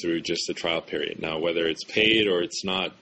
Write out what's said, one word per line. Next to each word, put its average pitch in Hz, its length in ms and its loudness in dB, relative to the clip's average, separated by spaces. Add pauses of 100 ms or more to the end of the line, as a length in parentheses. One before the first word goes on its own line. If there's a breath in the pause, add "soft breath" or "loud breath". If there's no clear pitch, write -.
through 82 200 0
just 82 260 -2
the 87 80 -4
trial 82 260 -2
period. - 400 -6
Now, 80 160 -4
whether 82 300 2
it's 80 160 -2
paid 110 440 4
or 90 140 4
it's 87 240 -6
not 92 360 -2